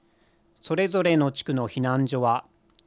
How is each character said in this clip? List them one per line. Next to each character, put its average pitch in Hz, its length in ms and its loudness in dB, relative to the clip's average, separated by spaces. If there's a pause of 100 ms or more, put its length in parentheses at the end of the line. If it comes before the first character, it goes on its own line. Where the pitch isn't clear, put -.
(600)
そ 160 140 -6
れ 190 120 2
ぞ 185 140 0
れ 170 160 4
の 139 140 2
地 - 120 -10
区 147 120 -4
の 120 120 -2
避 127 140 -6
難 131 260 0
所 127 140 -4
は、 120 240 0 (420)